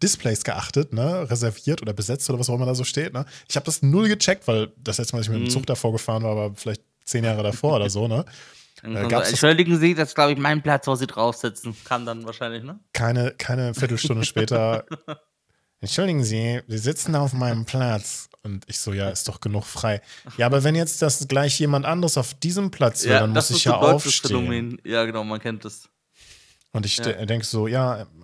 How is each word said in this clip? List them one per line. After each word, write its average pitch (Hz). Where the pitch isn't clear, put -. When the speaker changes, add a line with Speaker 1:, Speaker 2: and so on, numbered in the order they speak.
Speaker 1:
Displays 123
geachtet, -
ne? 147
Reserviert 120
oder 110
besetzt 110
oder 123
was 123
auch 123
immer 127
da 127
so 123
steht, -
ne? 127
Ich -
hab 139
das -
null 165
gecheckt, 208
weil 110
das -
letzte 117
Mal, -
als 107
ich 110
mit 110
dem 123
Speaker 2:
Mhm. -
Speaker 1:
Zug 131
davor 120
gefahren 110
war, 110
war 104
vielleicht 104
zehn 117
Jahre 110
davor 117
oder 101
so, 104
ne? 117
Speaker 2:
<laughs> -
Dann 113
Speaker 1:
Äh, 110
Speaker 2:
kommt 113
Speaker 1:
gab's 120
Speaker 2:
so, 120
Speaker 1:
das -
Speaker 2:
„Entschuldigen 165
Sie, 170
das 151
ist, -
glaub 147
ich, 139
mein 147
Platz, 143
wo 135
Sie 127
drauf 113
sitzen.“ 113
Kam 120
dann 113
wahrscheinlich, 117
ne? 156
Speaker 1:
Keine, 120
keine 123
Viertelstunde 117
später, 113
Speaker 2:
<laughs> -
Speaker 1:
„Entschuldigen 170
Sie, 113
Sie 110
sitzen 127
auf 139
meinem 120
Platz.“ 120
Und 101
ich -
so, 104
„Ja, 98
ist -
doch -
genug 101
frei.“ 107
„Ja, 120
aber 135
wenn 156
jetzt 165
das 139
gleich 139
jemand 143
anderes 165
auf 123
diesem 185
Platz 120
will, 127
Speaker 2:
Ja, -
Speaker 1:
dann 110
Speaker 2:
das 151
Speaker 1:
muss -
ich -
Speaker 2:
ist -
Speaker 1:
ja 123
Speaker 2:
so -
ein -
deutsches 147
Speaker 1:
aufstehen.“ -
Speaker 2:
Phänomen. 120
Ja, 113
genau, 110
man 107
kennt 113
es. -
Speaker 1:
Und 107
ich 104
Speaker 2:
Ja. 113
Speaker 1:
de-, 104
denk 113
so, 110
„Ja, 120